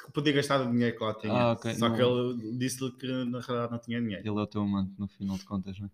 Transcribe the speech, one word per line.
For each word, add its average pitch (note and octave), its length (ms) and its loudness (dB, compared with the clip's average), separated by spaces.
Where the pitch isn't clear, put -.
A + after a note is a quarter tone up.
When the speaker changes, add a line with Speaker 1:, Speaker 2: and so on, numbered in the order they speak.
Speaker 1:
podia D3+ 200 2
gastar C#3 300 4
o B2 80 0
dinheiro A#2+ 260 2
que - 80 -4
lá A2 100 0
tinha. G#2+ 200 -4
Speaker 2:
Ah, A#2+ 180 4
ok, A2+ 220 -2
Speaker 1:
Só A2+ 160 2
Speaker 2:
não. A#2 60 2
Speaker 1:
que A#2+ 60 4
ele B2 540 0
disse-lhe B2+ 360 -2
que B2+ 140 -10
na B2 160 -4
realidade A#2+ 320 -2
não A#2 60 -4
tinha A#2 220 -4
dinheiro. G#2+ 260 -2
Speaker 2:
Ele G#2 120 0
é G#2+ 40 2
o G#2 40 -2
teu G#2 160 -2
amante, G2 360 2
no G2+ 80 -4
final G2 300 -4
de F#2 80 -8
contas, F#2+ 340 -6
não G#2 80 -8
é? G2 80 -10